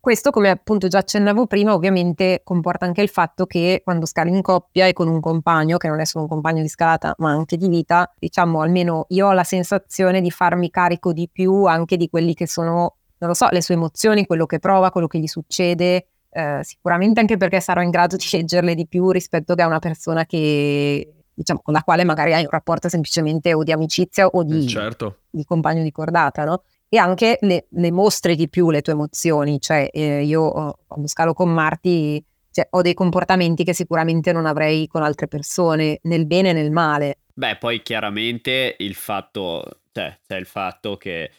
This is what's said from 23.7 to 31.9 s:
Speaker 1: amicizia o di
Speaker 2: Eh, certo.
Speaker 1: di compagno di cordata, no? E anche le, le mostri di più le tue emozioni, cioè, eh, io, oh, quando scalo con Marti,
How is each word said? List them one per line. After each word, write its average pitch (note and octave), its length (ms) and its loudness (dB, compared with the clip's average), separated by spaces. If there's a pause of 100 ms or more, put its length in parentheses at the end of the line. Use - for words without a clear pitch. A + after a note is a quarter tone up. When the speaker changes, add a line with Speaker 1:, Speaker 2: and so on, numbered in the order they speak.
Speaker 1:
amicizia E3 560 2
o F3+ 160 2
di D#3 220 0
Speaker 2:
Eh, - 20 -4
certo. A2 540 -6 (100)
Speaker 1:
di D3+ 140 -8
compagno E3 360 -2
di D#3 100 -2
cordata, D#3+ 520 -2
no? D#3+ 180 -4 (260)
E A3 100 2
anche F#3+ 440 2
le, F3+ 300 0
le E3+ 200 0
mostri F#3 440 2
di D#3 120 0
più E3+ 220 2
le D3+ 120 2
tue D#3+ 120 -4
emozioni, D3 680 -2
cioè, D3 320 0
eh, D3 320 -2
io, D#3 200 2
oh, D3+ 340 -4 (100)
quando D3+ 200 -8
scalo E3 260 0
con F3+ 160 0
Marti, D#3+ 720 0 (280)